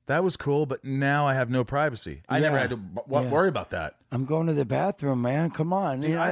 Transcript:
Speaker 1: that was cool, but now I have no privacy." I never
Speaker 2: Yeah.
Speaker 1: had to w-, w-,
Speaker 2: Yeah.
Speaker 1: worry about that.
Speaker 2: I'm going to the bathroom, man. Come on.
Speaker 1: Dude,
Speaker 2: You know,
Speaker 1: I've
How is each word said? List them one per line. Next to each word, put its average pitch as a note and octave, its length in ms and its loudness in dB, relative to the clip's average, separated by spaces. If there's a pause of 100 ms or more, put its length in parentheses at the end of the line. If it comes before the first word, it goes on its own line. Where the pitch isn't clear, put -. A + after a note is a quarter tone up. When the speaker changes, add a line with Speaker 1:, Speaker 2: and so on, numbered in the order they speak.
Speaker 1:
that D#3+ 180 2
was F#3 120 0
cool, C#3+ 300 0
but C3 180 -6
now C#3 420 2
I C3+ 80 2
have B2 160 0
no B2+ 140 2
privacy." B2+ 640 -2
I D3 120 2
never D3+ 160 4
Speaker 2:
Yeah. C3+ 60 4
Speaker 1:
had B2 80 0
to B2 60 -2
w-, F#2 180 -12 (140)
w-, C3 200 2
Speaker 2:
Yeah. B2+ 40 -2
Speaker 1:
worry F3+ 160 4
about A#2 220 -2
that. D#2+ 240 -4 (160)
Speaker 2:
I'm C3 140 -2
going D#3+ 240 0
to D#3+ 60 2
the C#3+ 100 0
bathroom, C3+ 580 0
man. C#3+ 280 0
Come E3 220 -2
on. E3 280 0
Speaker 1:
Dude, D#3 100 0
Speaker 2:
You E3 60 0
know, E3 60 0
Speaker 1:
I've F3+ 100 2